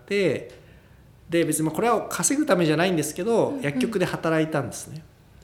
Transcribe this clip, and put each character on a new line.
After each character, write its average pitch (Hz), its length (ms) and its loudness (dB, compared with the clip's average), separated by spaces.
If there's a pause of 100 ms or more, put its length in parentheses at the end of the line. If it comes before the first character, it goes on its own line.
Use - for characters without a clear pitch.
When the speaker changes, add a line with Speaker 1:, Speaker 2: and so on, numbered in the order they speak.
Speaker 1:
て、 175 460 -2 (760)
で、 170 160 2
別 151 140 -2
に 156 60 0
ま 151 60 0
あ - 40 -8
こ - 60 0
れ 226 80 4
は 220 200 2
稼 269 300 0
ぐ 302 60 2
た 190 100 4
め 175 100 4
じ 156 80 4
ゃ 147 40 2
な 170 80 4
い 190 60 2
ん 175 40 0
で 151 80 0
す - 120 -6
け 180 80 -6
ど、 196 260 2
Speaker 2:
う - 40 -4
ん 277 40 -6
う - 20 -6
ん。 - 20 -8
Speaker 1:
薬 143 180 -2
局 233 200 0
で 180 60 2
働 160 380 0
い 156 40 -2
た 151 140 -2
ん 120 60 -6
で 92 60 -10
す - 160 -12
ね。 156 140 -12 (400)